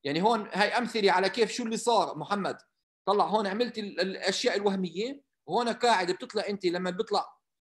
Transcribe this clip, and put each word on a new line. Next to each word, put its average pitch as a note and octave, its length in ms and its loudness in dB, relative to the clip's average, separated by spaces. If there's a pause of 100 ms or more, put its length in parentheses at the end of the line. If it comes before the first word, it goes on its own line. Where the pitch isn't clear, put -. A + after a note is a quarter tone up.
يعني D3 200 -2
هون A3 300 2
هاي G3+ 240 2
امثله G#3+ 340 2
على F#3+ 180 2
كيف G#3+ 220 0
شو A#3+ 120 -6
اللي A3+ 140 -4
صار. F#3+ 400 2
محمد E3 400 -4 (480)
طلع G3 200 4
هون G3+ 220 2
عملت A3 300 -2
ال-، G3+ 220 -6
الاشياء F#3+ 580 0
الوهميه، G3 640 -2 (240)
وهون A3+ 240 0
قاعده G#3+ 440 2
بتطلع F#3+ 360 -4
انت G3 160 -6
لما F3+ 240 0
بيطلع F#3 480 -4 (380)